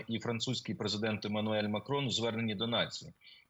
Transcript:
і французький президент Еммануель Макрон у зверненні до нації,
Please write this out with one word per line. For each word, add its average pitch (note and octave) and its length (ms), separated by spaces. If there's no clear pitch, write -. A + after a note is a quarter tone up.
і A2+ 120
французький A#2 560
президент G#2+ 500
Еммануель G#2+ 420
Макрон C3+ 380
у A#2+ 60
зверненні A2+ 440
до A2+ 120
нації, G#2 460